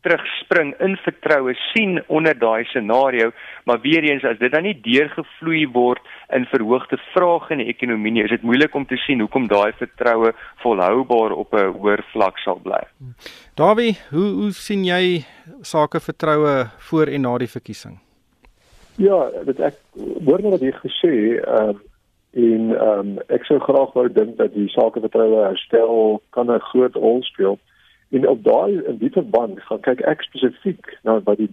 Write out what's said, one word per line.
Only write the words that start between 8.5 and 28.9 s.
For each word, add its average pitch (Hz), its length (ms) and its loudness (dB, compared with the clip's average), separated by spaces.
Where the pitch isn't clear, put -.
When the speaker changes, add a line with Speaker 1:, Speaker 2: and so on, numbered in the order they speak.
Speaker 1:
om 139 80 -6
te 127 100 -4
sien 127 240 -2
hoekom 113 300 -2
daai 104 220 2
vertroue 117 600 0
volhoubaar 113 800 0
op - 120 -8
'n 98 240 2
hoër 104 340 0
vlak 98 260 0
sal 90 240 -6
bly. - 200 -4
Speaker 2:
Dawie, 214 440 2
hoe, 185 200 0
hoe 208 100 -2
sien 196 320 -4
jy 180 400 0
sake 156 380 -2
vertroue 147 680 0
voor 156 280 0
en 139 140 -4
na 123 180 -2
die 123 120 -4
verkiesing? - 480 -16
Speaker 3:
Ja, 185 320 4
dit, - 160 -4
ek 147 140 -2
hoor 185 160 4
net 208 80 2
wat 180 100 2
jy 131 120 -2
gesê, - 420 -2
ehm, 107 380 0
en, 113 280 2
ehm, 101 360 0
ek 120 160 -2
sou 147 140 2
graag 135 360 2
wou 123 160 2
dink 113 280 0
dat 107 160 0
die 101 140 0
sake 117 320 0
vertroue 110 440 2
herstel 110 840 2
kan 120 200 -2
'n 113 100 2
groot 127 340 0
rol 117 280 2
speel. 98 360 -2
En 135 180 2
op 113 160 0
daai, 160 420 2
in 117 120 -6